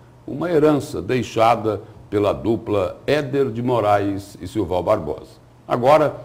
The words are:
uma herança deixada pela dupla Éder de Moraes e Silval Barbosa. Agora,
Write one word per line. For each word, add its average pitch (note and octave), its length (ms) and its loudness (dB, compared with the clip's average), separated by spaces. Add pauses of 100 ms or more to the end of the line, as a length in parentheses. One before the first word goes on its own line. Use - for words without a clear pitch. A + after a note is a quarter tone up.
(260)
uma D#3 240 -6
herança D3 520 2
deixada A2 800 0 (280)
pela G2+ 240 2
dupla G2+ 720 -2
Éder C3+ 460 0
de A2+ 100 -6
Moraes G#2 800 0
e F2+ 60 -10
Silval F2+ 360 -2
Barbosa. D#2+ 560 -2 (280)
Agora, C#3 580 4